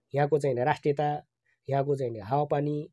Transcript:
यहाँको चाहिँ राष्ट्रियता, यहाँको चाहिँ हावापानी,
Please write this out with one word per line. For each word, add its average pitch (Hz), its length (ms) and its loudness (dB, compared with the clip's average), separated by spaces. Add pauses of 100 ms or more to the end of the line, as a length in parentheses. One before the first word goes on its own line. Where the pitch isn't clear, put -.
(140)
यहाँको 147 240 2
चाहिँ 139 180 0
राष्ट्रियता, 147 680 0 (480)
यहाँको 139 260 0
चाहिँ 117 240 -4
हावापानी, 147 720 0